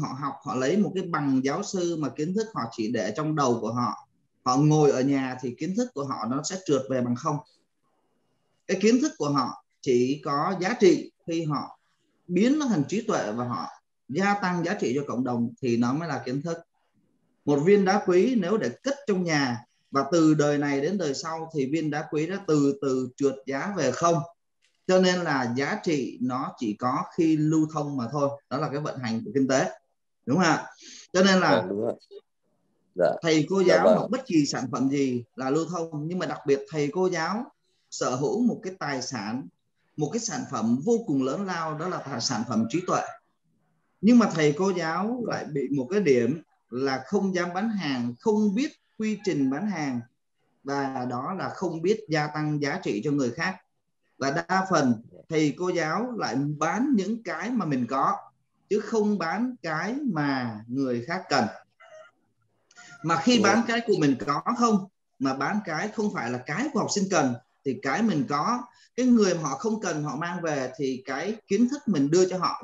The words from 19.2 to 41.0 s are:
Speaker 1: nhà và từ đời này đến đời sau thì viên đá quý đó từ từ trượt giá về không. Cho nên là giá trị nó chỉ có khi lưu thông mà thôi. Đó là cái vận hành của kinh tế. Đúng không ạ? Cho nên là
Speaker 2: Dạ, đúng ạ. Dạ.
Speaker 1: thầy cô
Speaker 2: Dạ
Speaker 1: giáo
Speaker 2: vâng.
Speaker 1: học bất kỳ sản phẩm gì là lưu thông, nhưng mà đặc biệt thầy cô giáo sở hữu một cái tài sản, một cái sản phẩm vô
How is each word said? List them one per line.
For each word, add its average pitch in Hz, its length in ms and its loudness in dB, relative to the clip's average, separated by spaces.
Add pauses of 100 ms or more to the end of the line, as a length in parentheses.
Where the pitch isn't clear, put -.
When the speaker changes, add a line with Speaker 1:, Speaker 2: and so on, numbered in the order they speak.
Speaker 1:
nhà 139 340 0 (340)
và 139 200 2
từ 160 220 6
đời 147 240 2
này 143 240 0
đến 185 160 -2
đời 156 160 -2
sau 160 400 -8
thì 139 120 0
viên 156 260 -2
đá 151 200 -4
quý 120 160 -2
đó 190 80 -4 (120)
từ 139 340 4
từ 131 360 -2
trượt 135 180 2 (100)
giá 147 320 -4
về 131 140 0
không. 170 240 2 (720)
Cho 185 120 6
nên 180 200 4
là 135 380 -2
giá 156 260 -2
trị 143 380 -2
nó 131 360 -4
chỉ 107 160 -2
có 127 240 -2 (200)
khi 160 200 4
lưu 156 360 2
thông 143 240 -4
mà 117 140 -4
thôi. 143 180 0 (200)
Đó 131 80 -4
là 156 120 -2
cái 139 100 -4
vận 143 200 -8
hành 113 260 -4
của 107 100 -10
kinh 135 120 4
tế. 139 240 2 (540)
Đúng 131 120 2
không 185 80 4
ạ? 147 200 2 (480)
Cho 185 100 6
nên 190 160 6
là 160 120 4
Speaker 2:
Dạ, 92 180 2
đúng 104 180 -4
ạ. - 60 -4 (1040)
Dạ. 87 100 2 (160)
Speaker 1:
thầy 160 280 2
cô 190 100 2
Speaker 2:
Dạ 180 160 6
Speaker 1:
giáo - 100 6
Speaker 2:
vâng. 92 120 8
Speaker 1:
học 139 140 -2
bất 254 140 -4
kỳ 156 200 4
sản 131 260 -4
phẩm 131 180 0
gì 135 340 0 (120)
là 131 140 -4
lưu 160 200 0
thông, 165 380 -6
nhưng 180 120 -4
mà 165 60 -4
đặc - 220 -6
biệt 139 120 4 (100)
thầy 147 240 -2
cô 185 160 2
giáo 180 340 -4 (480)
sở 131 240 -2
hữu 143 280 0
một 202 200 2
cái 185 160 -8
tài 143 220 -6
sản, 120 460 -8 (500)
một 147 160 -2
cái 233 60 -2
sản 147 220 -6 (100)
phẩm 117 340 0
vô 226 220 0